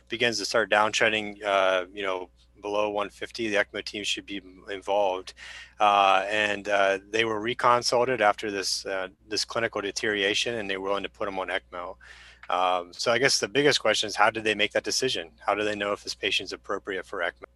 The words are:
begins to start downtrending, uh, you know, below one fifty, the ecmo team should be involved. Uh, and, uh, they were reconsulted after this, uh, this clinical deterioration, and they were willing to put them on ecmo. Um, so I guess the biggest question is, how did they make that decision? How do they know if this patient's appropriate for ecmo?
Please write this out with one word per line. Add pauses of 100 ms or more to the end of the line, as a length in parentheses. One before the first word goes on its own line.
(100)
begins
to
start
downtrending,
uh,
you
know, (320)
below
one
fifty,
the
ecmo
team
should
be (280)
involved. (480)
Uh,
and,
uh, (120)
they
were
reconsulted
after
this,
uh, (200)
this
clinical
deterioration,
and
they
were
willing
to
put
them
on
ecmo. (540)
Um,
so
I
guess
the
biggest
question
is,
how
did
they
make
that
decision? (140)
How
do
they
know
if
this
patient's
appropriate
for
ecmo? (120)